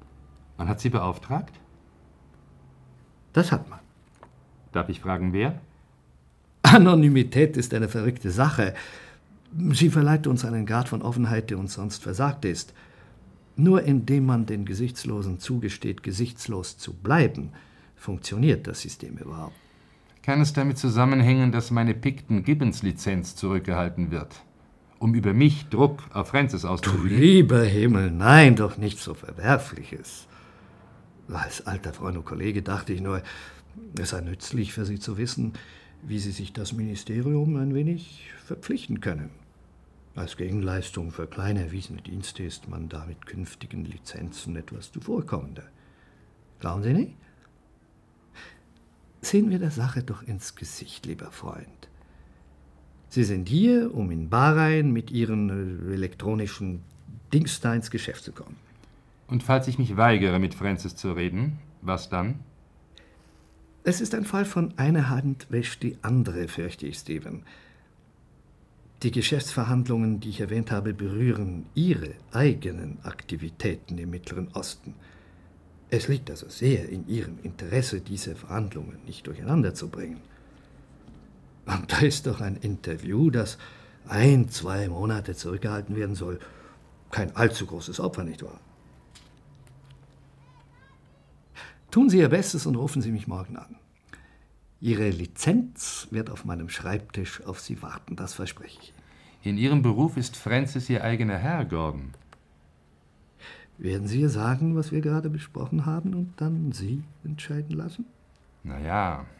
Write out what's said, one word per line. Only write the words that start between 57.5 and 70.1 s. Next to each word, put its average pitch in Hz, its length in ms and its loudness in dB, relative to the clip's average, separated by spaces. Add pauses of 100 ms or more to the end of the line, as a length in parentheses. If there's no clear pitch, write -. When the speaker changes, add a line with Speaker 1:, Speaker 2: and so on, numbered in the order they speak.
Speaker 2:
da 117 140 0
ins 113 160 -4
Geschäft - 340 -8
zu - 80 -14
kommen. - 240 -18 (720)
Speaker 1:
Und 123 160 -2
falls 131 260 2
ich 127 100 -2
mich 104 180 -2
weigere, 98 420 6
mit 92 160 0
Francis 95 420 -4
zu 92 160 -6
reden, 92 460 -4 (240)
was 92 260 -4
dann? 101 320 -4 (1400)
Speaker 2:
Es 175 160 0
ist 226 140 -4
ein 220 100 -4
Fall 202 200 -2
von 170 340 -2
einer 143 300 4
Hand 135 420 -2
wäscht 117 320 -4
die 123 200 -4
andere, 95 460 0
fürchte 85 380 -8
ich, 71 120 -10
Stephen. - 440 -10 (1600)
Die 120 80 0
Geschäftsverhandlungen, 120 1080 0